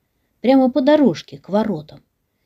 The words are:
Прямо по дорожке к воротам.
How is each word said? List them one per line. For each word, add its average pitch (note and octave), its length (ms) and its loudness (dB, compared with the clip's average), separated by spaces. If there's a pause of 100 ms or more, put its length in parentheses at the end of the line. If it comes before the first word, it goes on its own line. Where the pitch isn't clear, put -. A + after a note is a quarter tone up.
(400)
Прямо C4 300 2
по D4 100 -2
дорожке C4 580 0
к - 100 -20
воротам. F3+ 540 -6 (440)